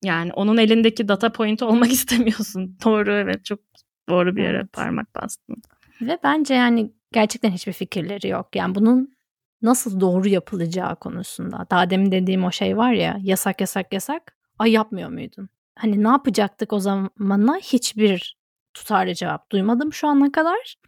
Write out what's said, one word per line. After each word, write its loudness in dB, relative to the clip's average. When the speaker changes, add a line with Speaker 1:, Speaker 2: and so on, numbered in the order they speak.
Speaker 1:
Yani -2
onun 2
elindeki 4
data 0
point -2
olmak 4
<laughs> -
istemiyorsun. -2
Doğru, 2
evet, -2
çok -8
doğru 2
bir 0
yere 0
Speaker 2:
Evet. -6
Speaker 1:
parmak -6
bastın. -12
Speaker 2:
Ve -4
bence 2
yani 2
gerçekten 0
hiçbir -6
fikirleri -6
yok. -6
Yani -2
bunun 4
nasıl 0
doğru 2
yapılacağı -2
konusunda. -10
Daha 4
demin 2
dediğim 0
o -2
şey -2
var 2
ya, 0
yasak, -2
yasak, -6
yasak. -8
Ay, 4
yapmıyor 0
muydun? -14
Hani 0
ne 4
yapacaktık 0
o 0
zamana 0
hiçbir 0
tutarlı 0
cevap -6
duymadım 0
şu -4
ana 4
kadar. -2